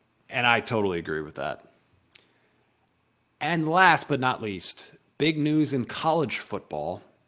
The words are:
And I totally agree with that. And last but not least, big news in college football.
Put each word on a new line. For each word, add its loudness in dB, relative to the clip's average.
And -2
I 6
totally 0
agree -4
with -12
that. -6
And -2
last 6
but 0
not 0
least, -8
big 0
news 2
in 0
college 0
football. -8